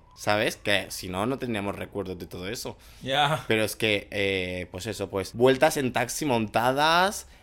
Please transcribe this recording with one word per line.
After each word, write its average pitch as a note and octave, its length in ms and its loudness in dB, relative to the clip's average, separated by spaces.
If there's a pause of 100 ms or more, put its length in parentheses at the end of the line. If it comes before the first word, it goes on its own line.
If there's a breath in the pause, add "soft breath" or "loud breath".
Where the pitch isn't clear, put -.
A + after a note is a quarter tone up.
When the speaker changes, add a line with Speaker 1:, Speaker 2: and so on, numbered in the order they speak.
(180)
Speaker 1:
¿sabes? G#2+ 400 2
Que G2 320 0
si - 180 -10
no, F#2 180 -2
no B2+ 140 -2
tendríamos G2+ 380 -4
recuerdos F#2 420 -8
de F2+ 80 -12
todo F2+ 220 -10
eso. A#2+ 280 -10 (240 loud breath)
Speaker 2:
Ya. C#3+ 460 0
Speaker 1:
Pero A2 160 4
es G2+ 140 -2
que, G#2 340 2
eh, F#2 580 -2
pues F#2 160 -10
eso, G2 240 -6
pues, G2 240 -4
vueltas C3 440 6
en B2+ 160 0
taxi B2 320 -2
montadas, C3+ 1000 2 (180 loud breath)